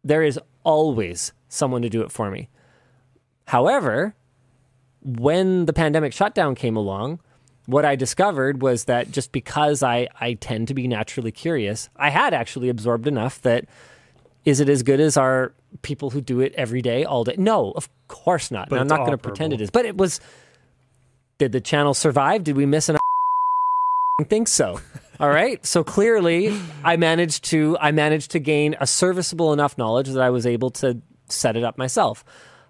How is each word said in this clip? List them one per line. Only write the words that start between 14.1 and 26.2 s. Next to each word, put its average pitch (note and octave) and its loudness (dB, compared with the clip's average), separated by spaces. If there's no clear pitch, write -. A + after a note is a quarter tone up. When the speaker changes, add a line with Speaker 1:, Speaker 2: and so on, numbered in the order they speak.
Speaker 1:
is C#3 4
it C#3 4
as C3+ 2
good C3+ 4
as D3+ 4
our C3 2
people C#3 -8
who C#3 -6
do B2 -2
it C3+ 0
every B2 -4
day, B2 0
all B2+ 0
day? A#2+ -2
No, F#3 2
of - -10
course - -2
not. G#2 -6
Speaker 2:
But C3+ 0
Speaker 1:
And B2+ 0
I'm C3+ 2
Speaker 2:
it's D3+ 2
Speaker 1:
not B2+ -2
gonna A#2+ 0
pretend D3 -4
it A#2 -4
Speaker 2:
operable. G#2+ -4
Speaker 1:
is. G2+ -6
But A#3+ 2
it G3+ -8
was, F#3+ 0
did C3 2
the B2+ -2
channel C#3+ 0
survive? D3+ 2
Did D3 -2
we C#3 2
miss D3+ 2
an, D3+ 2
I D3+ 0
think A3 0
so. G2 -2
All D3 2
right. G3 0
So E3+ 0
clearly G3+ 2